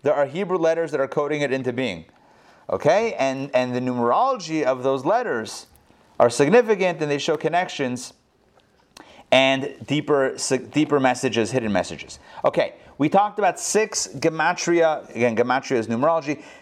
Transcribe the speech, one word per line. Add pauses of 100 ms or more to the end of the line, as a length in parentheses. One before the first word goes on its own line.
there
are
Hebrew
letters
that
are
coding
it
into
being. (640)
Okay?
And,
and
the
numerology
of
those
letters (520)
are
significant,
and
they
show
connections (1160)
and (120)
deeper,
si-,
deeper
messages,
hidden
messages. (240)
Okay, (240)
we
talked
about
six
gematria,
again,
gematria
is
numerology, (180)